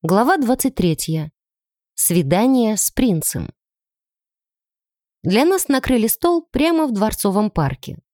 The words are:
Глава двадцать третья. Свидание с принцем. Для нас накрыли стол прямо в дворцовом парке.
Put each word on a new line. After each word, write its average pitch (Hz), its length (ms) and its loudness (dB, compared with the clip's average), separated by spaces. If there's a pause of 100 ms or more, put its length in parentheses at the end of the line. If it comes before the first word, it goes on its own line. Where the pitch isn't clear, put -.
Глава 220 340 2
двадцать 262 380 -2
третья. 160 560 -2 (640)
Свидание 214 800 2
с - 140 -4
принцем. 165 580 -2 (1700)
Для 202 200 2
нас 359 260 0
накрыли 262 360 0
стол 339 460 0
прямо 320 340 0
в 247 80 -4
дворцовом 208 560 0
парке. - 480 -4 (160)